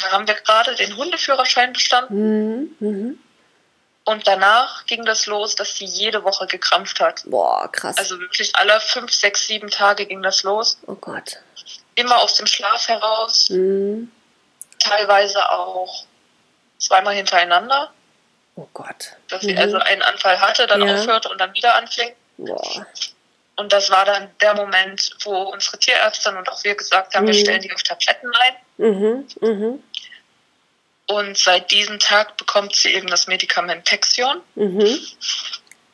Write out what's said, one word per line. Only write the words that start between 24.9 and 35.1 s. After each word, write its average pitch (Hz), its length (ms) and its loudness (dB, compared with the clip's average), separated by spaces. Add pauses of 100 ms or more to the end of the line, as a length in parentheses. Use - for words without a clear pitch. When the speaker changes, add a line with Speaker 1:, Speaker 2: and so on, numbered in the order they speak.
Speaker 1:
wo 208 100 -4 (100)
unsere 196 340 -6
Tierärztin 214 580 0
und 185 140 -8
auch - 140 -8
wir 202 120 -2
gesagt 190 400 0
haben, 202 120 4
wir 214 80 4
Speaker 2:
Mhm. 208 40 6
Speaker 1:
stellen 196 220 2
die 190 120 -10
auf - 100 -6
Tabletten - 520 -4
ein. 247 200 2 (220)
Speaker 2:
Mhm, 220 500 2 (140)
mhm. 220 420 -2 (1200)
Speaker 1:
Und 202 300 -2
seit 180 340 2
diesem 208 280 0
Tag 208 380 2
bekommt 202 380 -2
sie 185 180 2
eben 185 140 -4
das 175 200 0
Medikament 180 580 -2
Texion. 254 560 0 (140)
Speaker 2:
Mhm. 208 440 2 (960)